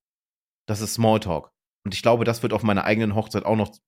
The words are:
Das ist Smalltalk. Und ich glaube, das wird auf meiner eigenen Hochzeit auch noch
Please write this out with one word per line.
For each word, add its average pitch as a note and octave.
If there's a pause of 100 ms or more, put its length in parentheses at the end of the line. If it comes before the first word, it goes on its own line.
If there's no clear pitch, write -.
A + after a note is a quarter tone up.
(680)
Das G#2
ist G#2+
Smalltalk. G#2+ (340)
Und G2
ich -
glaube, A#2
das A2+
wird A2
auf G#2+
meiner G2+
eigenen G#2+
Hochzeit G#2+
auch A2
noch G#2+ (160)